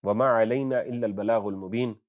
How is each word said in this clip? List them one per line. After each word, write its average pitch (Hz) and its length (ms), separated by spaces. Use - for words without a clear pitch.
وَمَا 117 400
عَلَيْنَا 127 400
إِلَّا 120 240
الْبَلَاغُ 104 400
الْمُبِينُ۔ 101 480